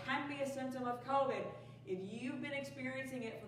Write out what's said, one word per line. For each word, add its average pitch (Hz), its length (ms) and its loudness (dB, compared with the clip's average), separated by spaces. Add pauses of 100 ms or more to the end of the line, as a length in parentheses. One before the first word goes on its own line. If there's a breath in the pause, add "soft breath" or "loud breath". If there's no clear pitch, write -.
can 285 220 2
be 277 160 0
a 262 60 2
symptom 262 360 0
of 240 200 0
covid, 262 400 6 (400 loud breath)
if 185 180 0
you've 233 380 -2
been 294 100 -2
experiencing 262 720 -2
it 220 180 -4
for 208 60 -10